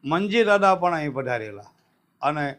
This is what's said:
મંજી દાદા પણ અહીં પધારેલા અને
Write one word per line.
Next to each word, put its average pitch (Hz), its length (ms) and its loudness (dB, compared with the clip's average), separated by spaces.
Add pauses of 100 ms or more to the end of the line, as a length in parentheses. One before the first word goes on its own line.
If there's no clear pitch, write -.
મંજી 196 400 0
દાદા 196 300 4
પણ 175 200 0
અહીં 147 200 -4
પધારેલા 113 560 -6 (520)
અને 147 220 0 (140)